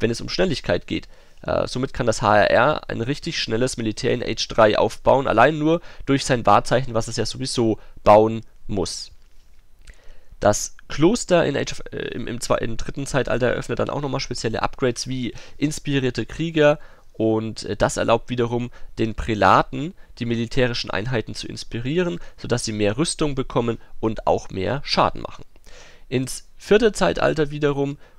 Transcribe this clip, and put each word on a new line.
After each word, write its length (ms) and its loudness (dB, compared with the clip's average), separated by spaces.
wenn 100 2
es 100 -4
um 80 -8
Schnelligkeit 600 0
geht. 180 -6
Äh, 260 0
somit 260 -4
kann 140 0
das 140 0
H 160 6
R 120 6
R 400 2
ein 120 -4
richtig 380 -4
schnelles 360 -2
Militär 360 -2
in 120 -2
Age 240 -4
drei 280 4
aufbauen, 520 2
allein 320 4
nur 200 2
durch 180 2
sein 200 0
Wahrzeichen, 480 4
was 140 0
es 120 -6
ja 60 0
sowieso 540 0
bauen 380 8
muss. 460 -4
Das 340 2
Kloster 560 2
in 100 0
Age 180 -4
of, 100 -8
äh, 60 -10
im, 280 -6
im 140 -6
zwe-, 200 0
im 180 -2
dritten 280 -6
Zeitalter 420 0
eröffnet 300 -2
dann 120 0
auch 100 -4
nochmal 200 -4
spezielle 420 -4
Upgrades 440 -2
wie 280 -6
inspirierte 680 -2
Krieger 540 2
und, 520 0
äh, 120 -4
das 220 0
erlaubt 320 2
wiederum 400 -2
den 160 -2
Prälaten, 800 2
die 60 -6
militärischen 640 -2
Einheiten 440 -4
zu 120 -10
inspirieren, 720 -4
sodass 260 -4
sie 80 -4
mehr 240 2
Rüstung 380 0
bekommen 440 0
und 260 -2
auch 220 2
mehr 340 -2
Schaden 380 0
machen. 240 -12
Ins 480 -4
vierte 360 4
Zeitalter 580 2
wiederum 480 0